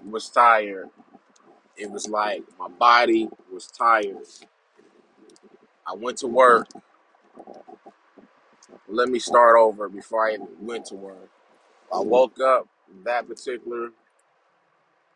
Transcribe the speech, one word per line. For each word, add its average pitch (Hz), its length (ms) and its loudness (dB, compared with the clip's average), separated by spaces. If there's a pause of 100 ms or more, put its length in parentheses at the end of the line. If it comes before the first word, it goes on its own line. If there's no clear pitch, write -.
was 107 220 -12
tired. 107 640 0 (880)
It 104 120 -14
was 104 200 -12
like 104 340 -4 (160)
my 92 80 -14
body 117 600 2 (240)
was 90 140 -16
tired. 110 500 0 (1700)
I 92 80 -12
went 120 220 -10
to 139 100 -8
work. 120 400 6 (2250)
Let 120 220 -2
me 127 100 -2
start 117 380 6
over 104 320 2
before 110 400 -4
I 110 40 -4
even 95 140 -12 (140)
went 110 240 -12
to 104 100 -18
work. 95 340 -20 (640)
I 92 80 -6
woke 117 400 0
up 131 280 0 (360)
that 117 240 -6
particular 117 600 -12 (1300)